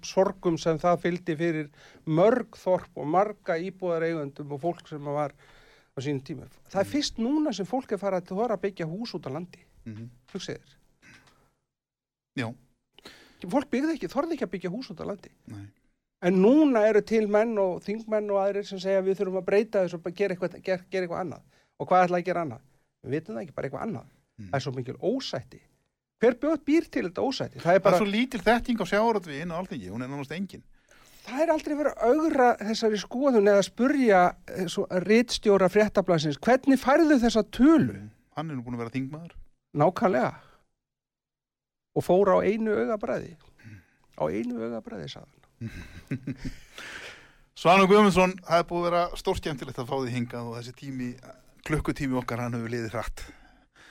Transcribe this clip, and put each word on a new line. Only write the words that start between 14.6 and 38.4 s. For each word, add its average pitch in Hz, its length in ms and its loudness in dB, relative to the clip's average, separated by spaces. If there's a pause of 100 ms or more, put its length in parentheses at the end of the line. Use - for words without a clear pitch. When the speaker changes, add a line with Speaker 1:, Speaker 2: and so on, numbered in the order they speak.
Speaker 1:
hús 247 200 -10
út 156 100 -16
á 160 40 -8
landi. 185 240 -10 (180)
Speaker 2:
Nei. 101 200 -14 (540)
Speaker 1:
En 180 220 4
núna 262 460 6
eru 208 120 4
til 220 260 0
menn 214 300 2
og 185 240 0
þingmenn 214 500 -4
og 196 120 2
aðrir 202 240 -2
sem 196 120 -10
segja: 190 220 0
"Við 190 180 0
þurfum 190 200 -2
að 180 60 -8
breyta 202 400 2
þessu 170 100 -6
og 165 80 -10
bara 180 120 -8
gera 196 200 -2
eitthvað, 175 280 -6
gera, 185 280 -2
gera 185 160 -2
eitthvað 170 140 -6
annað." 180 200 -10 (380)
Og 123 80 -8
hvað 185 180 6
ætla 175 140 0
að 175 60 -6
gera 175 180 -2
annað? 131 160 -10 (460)
Við 117 60 -6
vitum 160 240 -6
það 226 100 -8
ekki, - 100 -18
bara 135 140 -6
eitthvað 135 180 -10
annað. 202 180 -10 (340)
Speaker 2:
Mm. 101 100 -14
Speaker 1:
Það - 60 -8
er 139 40 0
svo 135 160 -8
mikil 123 240 -10
ósætti. 202 600 -6 (600)
Hver 240 160 4
bjó-, 302 300 -2
býr 320 260 2
til 247 160 -2
þetta 175 160 -4
ósætti? 233 320 -4
Það - 0 -
er 127 80 -16
Speaker 2:
Það 170 120 6
er 196 40 8
Speaker 1:
bara 185 180 4
Speaker 2:
svo 208 80 4
lítil 214 360 -2
þekking 233 420 2
á - 80 -4
sjávarútvegi 202 500 0
inn 175 100 -8
á 165 120 -6
Alþingi, 139 260 -10
hún 110 140 -8
er 127 60 -10
nánast 143 260 -10
engin. 185 280 -10 (600)
Speaker 1:
Það 240 180 -8
er 330 120 0
aldrei 311 240 -4
verið 294 180 -2
að 247 240 2
ögra 262 400 4
þessari 214 400 -2
skoðun 240 480 2
eða 202 160 6
spurja, 233 720 4 (120)
eh, - 200 -6
svo, 190 240 -4
ritstjóra 196 800 2
Fréttablaðsins: 180 680 2
"Hvernig 262 460 4
færðu 302 340 6
þessa 226 260 2
tölu?" 240 520 6
Speaker 2:
Mm. 104 140 -14 (260)
Hann 156 160 -8